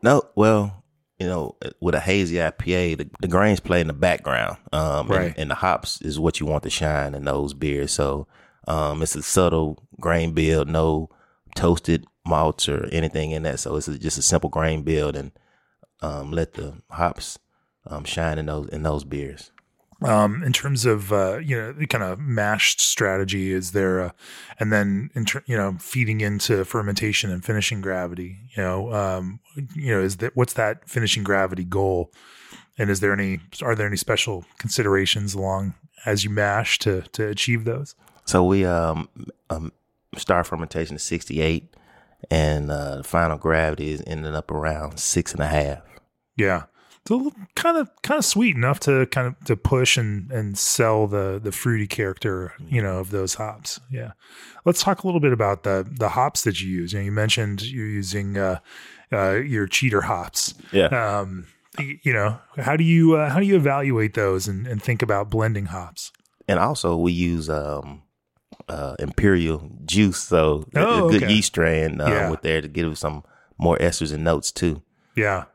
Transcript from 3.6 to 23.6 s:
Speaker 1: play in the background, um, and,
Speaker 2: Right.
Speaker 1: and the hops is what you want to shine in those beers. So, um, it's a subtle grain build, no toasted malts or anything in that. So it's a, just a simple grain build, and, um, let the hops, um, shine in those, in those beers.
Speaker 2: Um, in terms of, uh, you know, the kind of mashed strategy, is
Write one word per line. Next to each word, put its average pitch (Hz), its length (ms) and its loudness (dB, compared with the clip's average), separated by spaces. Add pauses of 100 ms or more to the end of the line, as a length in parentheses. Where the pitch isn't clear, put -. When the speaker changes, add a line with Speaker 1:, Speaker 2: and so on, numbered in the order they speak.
Speaker 1:
play 90 200 2
in 82 60 2
the 78 80 -4
background, 67 640 0 (140)
um, 76 340 0
and, - 40 -2
Speaker 2:
Right. 92 280 2
Speaker 1:
and 76 120 -4
the - 60 -2
hops - 460 -2
is 78 180 -4
what 80 180 0
you 73 80 -4
want 76 180 -2
to 73 60 -6
shine 71 440 -2
in 71 100 -10
those 71 300 -2
beers. 71 380 -4
So, 71 340 -2 (420)
um, 78 340 -2
it's 78 140 -4
a 78 60 -8
subtle 80 600 2 (160)
grain 82 360 0
build, 80 340 2
no 80 400 2 (480)
toasted 85 480 2 (220)
malts 78 420 2
or 73 240 -2
anything 78 400 -2
in 78 120 -4
that. 71 140 -4
So 69 180 -6
it's 76 120 -4
a, 73 100 -6
just 78 200 -4
a 71 40 -2
simple 80 280 2
grain 80 320 0
build, 76 340 0
and, 69 160 -10 (720)
um, 73 280 -8
let 82 240 -2
the 73 200 -10 (160)
hops, - 480 -4 (480)
um, 73 180 -12
shine 80 340 -2
in 78 80 -4
those, 76 220 -6
in 76 140 -8
those 76 220 0
beers. 71 460 -10 (500)
Speaker 2:
Um, 107 440 2
in 131 80 0
terms 131 340 0
of, 104 260 2
uh, 95 260 2
you 147 220 -2
know, 110 120 -8
the 151 160 -4
kind 113 160 0
of 92 160 -6
mashed 107 600 0
strategy, 95 720 0
is 92 220 -2